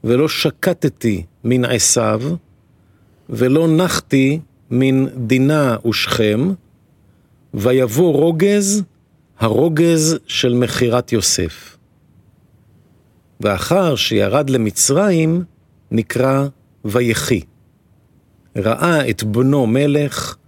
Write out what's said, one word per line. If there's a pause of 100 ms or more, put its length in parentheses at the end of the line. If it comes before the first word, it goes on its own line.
ולא
שקטתי (200)
מן
עשיו, (1080)
ולא
נחתי (320)
מן (220)
דינה (120)
ושכם, (1000)
ויבוא
רוגז, (560)
הרוגז (100)
של
מכירת
יוסף." (1600)
ואחר
שירד
למצרים, (480)
נקרא (380)
ויחי. (1160)
ראה
את
בנו
מלך (120)